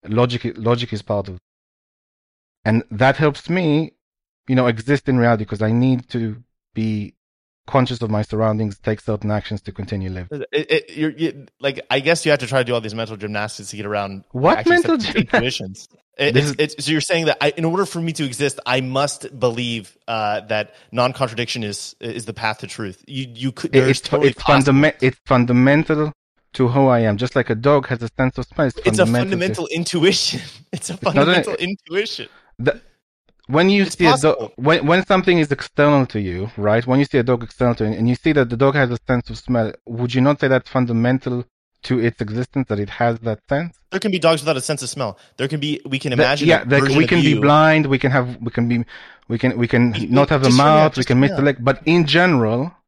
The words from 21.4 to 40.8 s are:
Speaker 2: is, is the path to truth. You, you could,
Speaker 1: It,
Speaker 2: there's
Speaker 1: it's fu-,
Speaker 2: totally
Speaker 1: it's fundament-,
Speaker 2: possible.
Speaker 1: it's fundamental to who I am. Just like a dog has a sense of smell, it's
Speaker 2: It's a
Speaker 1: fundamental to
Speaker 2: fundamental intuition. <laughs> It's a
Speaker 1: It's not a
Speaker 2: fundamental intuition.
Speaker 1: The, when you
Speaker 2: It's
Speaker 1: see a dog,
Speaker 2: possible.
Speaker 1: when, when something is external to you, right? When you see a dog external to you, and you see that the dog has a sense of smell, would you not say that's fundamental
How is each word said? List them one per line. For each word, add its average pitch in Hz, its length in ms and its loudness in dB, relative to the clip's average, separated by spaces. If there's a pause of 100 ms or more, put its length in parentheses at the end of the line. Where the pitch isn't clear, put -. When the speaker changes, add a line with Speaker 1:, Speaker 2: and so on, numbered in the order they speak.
Speaker 2:
is, - 360 -10
is 113 260 -10
the 107 80 -12
path 110 260 -4
to - 80 -14
truth. 98 380 -12
You, 135 280 -10
you 123 180 -6
could, - 240 -6
Speaker 1:
It, 135 60 8
Speaker 2:
there's 127 80 2 (100)
Speaker 1:
it's - 80 -14
fu-, - 40 -6
Speaker 2:
totally 151 200 2
Speaker 1:
it's - 100 -10
fundament-, 139 540 4
Speaker 2:
possible. 131 120 0
Speaker 1:
it's 131 180 -2
fundamental 143 880 2 (400)
to 127 160 2
who 135 180 2
I 123 120 4
am. 107 180 2
Just 123 180 -4
like 127 140 0
a 120 60 0
dog 135 320 2
has 120 140 -4
a 113 160 -8
sense 131 200 0
of 127 80 -6
smell, - 220 -2
it's 120 100 -4
Speaker 2:
It's - 100 -2 (120)
a 185 60 6
Speaker 1:
fundamental 120 180 0
to 190 60 -4
Speaker 2:
fundamental 175 380 -4
intuition. 165 720 0 (160)
<laughs> - 160 -20
It's - 180 -10
a 170 40 -10
Speaker 1:
It's - 100 -14
not - 60 0
a 156 40 -6
Speaker 2:
fundamental 165 420 2
intuition. 190 720 -6 (300)
Speaker 1:
The, 131 220 -2 (640)
when 160 240 4
you 202 140 4
Speaker 2:
It's 175 120 -4
Speaker 1:
see 175 120 2
a - 100 6
dog, 151 220 2
Speaker 2:
possible. 110 180 -8
Speaker 1:
when, 143 300 2
when 180 180 2
something 185 320 2
is 151 140 2
external 143 560 2
to - 120 -6
you, 95 380 -6
right? 107 280 2
When 127 140 2
you 143 60 4
see 135 140 0
a 120 40 2
dog 117 200 0
external 120 320 0
to 110 100 -2
you, 107 60 0
and 110 180 0
you 123 60 2
see 160 180 -2
that 135 160 2
the 120 80 -4
dog 135 160 4
has 135 160 2
a 120 80 -4 (100)
sense 123 220 -2
of 113 80 -12
smell, 113 340 -2 (140)
would 117 300 -6
you 131 60 2
not 143 200 2
say 143 80 0
that's 127 200 0
fundamental 123 760 0 (380)